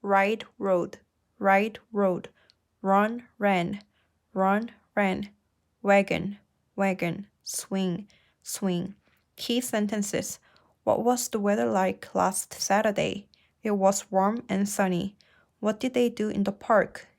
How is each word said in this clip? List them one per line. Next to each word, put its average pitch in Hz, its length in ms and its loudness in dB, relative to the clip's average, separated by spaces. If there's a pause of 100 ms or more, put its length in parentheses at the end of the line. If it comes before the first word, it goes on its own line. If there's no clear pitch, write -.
Ride, 202 420 2 (140)
rode, 185 400 0 (400)
ride, 202 400 2 (160)
rode. 190 360 0 (520)
Run, 208 420 2 (140)
ran, 202 440 0 (520)
run, 202 380 0 (240)
ran. 202 340 -2 (540)
Wagon, 196 560 2 (360)
wagon. 190 520 -2 (160)
Swing, 190 640 -6 (340)
swing. 190 540 -4 (400)
Key 240 260 -4
sentences. 208 760 -4 (440)
What - 200 2
was 247 260 0
the 220 100 -4
weather 208 300 0
like 190 460 -2
last 190 440 -2
Saturday? 208 680 0 (340)
It 214 100 -2
was 196 400 2
warm 202 380 2
and 196 180 0
sunny. 190 480 -2 (440)
What 214 200 -2
did 254 140 -4
they 247 160 2
do 214 180 -4
in 202 160 0
the 202 80 0
park? - 560 0 (120)